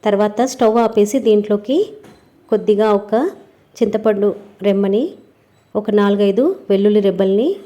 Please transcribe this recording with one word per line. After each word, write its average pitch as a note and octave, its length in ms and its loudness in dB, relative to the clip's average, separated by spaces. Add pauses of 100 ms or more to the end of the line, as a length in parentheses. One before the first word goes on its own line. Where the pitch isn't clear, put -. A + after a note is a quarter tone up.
తర్వాత G#3 380 0
స్టవ్ A#3+ 360 0
ఆపేసి A3 420 0
దీంట్లోకి G#3 580 0 (720)
కొద్దిగా G#3 420 0
ఒక G3+ 220 -2 (600)
చింతపండు G#3 540 0 (320)
రెమ్మని, G3 420 0 (720)
ఒక G#3+ 160 -4
నాలుగైదు G3+ 520 2 (220)
వెల్లుల్లి G#3 360 2
రెబ్బల్ని G3 460 0 (180)